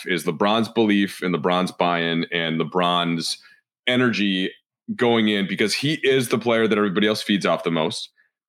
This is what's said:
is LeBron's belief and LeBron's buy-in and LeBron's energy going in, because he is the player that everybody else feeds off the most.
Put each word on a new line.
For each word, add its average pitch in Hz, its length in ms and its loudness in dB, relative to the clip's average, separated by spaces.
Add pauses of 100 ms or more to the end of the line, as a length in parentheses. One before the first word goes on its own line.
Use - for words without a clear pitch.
is 85 160 -2
LeBron's 104 460 0
belief 101 520 2
and 87 140 -2
LeBron's 90 380 0
buy-in 85 580 0
and 82 280 -2
LeBron's 85 800 -2 (480)
energy 101 640 0 (460)
going 117 320 2
in, 101 200 0
because 98 280 -2
he 147 260 -2
is 131 280 2
the 120 100 0
player 113 280 2
that 104 120 0
everybody 104 260 2
else 107 160 0
feeds 98 240 0
off 85 180 0
the 90 60 -2
most. 82 400 -2 (400)